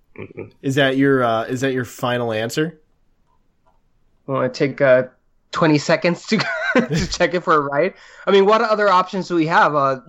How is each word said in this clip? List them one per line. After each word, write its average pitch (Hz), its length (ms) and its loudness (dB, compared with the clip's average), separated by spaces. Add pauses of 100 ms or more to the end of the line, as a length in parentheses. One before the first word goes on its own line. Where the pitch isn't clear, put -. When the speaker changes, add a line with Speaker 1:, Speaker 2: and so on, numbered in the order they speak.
(180)
Speaker 1:
Mm-hmm. 101 260 -16 (180)
Speaker 2:
Is 139 140 -4
that 135 200 2
your, 135 280 2
uh, 113 200 0
is 127 180 -6
that 135 100 -2
your 127 140 -4
final 123 460 -4
answer? 123 460 -4 (1500)
Speaker 3:
Wanna 131 240 -2
take, 143 320 -4
uh, 127 220 4 (460)
twenty 156 280 2
seconds 170 480 -2
to, 220 100 -2
<laughs> 659 400 -4
to 226 320 0
check 170 240 -2
it 175 80 -4
for 165 140 0
a 151 60 4
right? 143 340 -2 (320)
I 190 60 0
mean, 196 120 6
what 214 160 4
other 214 300 0
options 185 380 0
do 180 60 -4
we 160 120 2
have? 170 280 2
Uh, 135 340 0